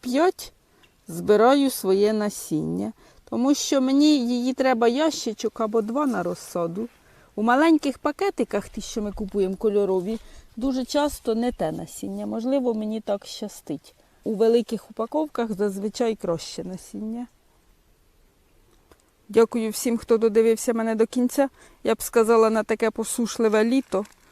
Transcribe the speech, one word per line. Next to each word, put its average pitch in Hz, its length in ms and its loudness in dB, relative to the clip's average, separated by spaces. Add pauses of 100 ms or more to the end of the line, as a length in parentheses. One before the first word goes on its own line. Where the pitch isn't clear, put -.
п'ять 285 520 -2 (540)
збираю 214 600 4
своє 202 440 2
насіння, 196 800 -4 (360)
тому 247 240 2
що 277 280 0
мені 277 460 4
її 247 260 -2
треба 254 340 2
ящичок 240 760 -2
або 220 200 0
два 233 240 -2
на 208 180 -2
розсаду. 175 640 -6 (480)
У 208 80 -2
маленьких 285 560 4
пакетиках, 294 720 -2
ті, - 120 -10
що - 200 -8
ми 208 100 -6
купуємо 196 440 -2
кольорові, 202 640 0 (360)
дуже 254 300 -2
часто 285 500 -2
не 240 160 -2
те 160 200 -4
насіння. 196 540 -10
Можливо, 240 480 -2
мені 214 280 -4
так 202 240 -4
щастить. - 680 -12 (280)
У 220 100 -4
великих 226 580 0
упаковках 233 600 -4
зазвичай 208 640 -4
краще - 480 -6
насіння. 214 640 -10 (2000)
Дякую 220 400 2
всім, 233 280 -2
хто 226 200 2
додивився 226 560 2
мене 226 220 -2
до 220 120 2
кінця. 254 420 0 (340)
Я - 120 2
б - 60 -12
сказала, 226 480 4
на 220 140 0
таке 220 280 -2
посушливе 220 720 0
літо 233 420 0 (260)